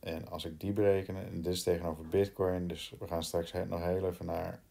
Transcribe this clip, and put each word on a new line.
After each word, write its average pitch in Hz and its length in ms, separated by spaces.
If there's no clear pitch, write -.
En 82 280
als 87 160
ik 80 160
die 98 120
bereken, 98 440
en 90 260
dit 90 100
is 90 100
tegenover 82 440
Bitcoin, 92 600
dus 85 320
we - 80
gaan 85 160
straks 85 300
he-, 90 120
nog 90 180
heel 92 240
even 87 200
naar 85 340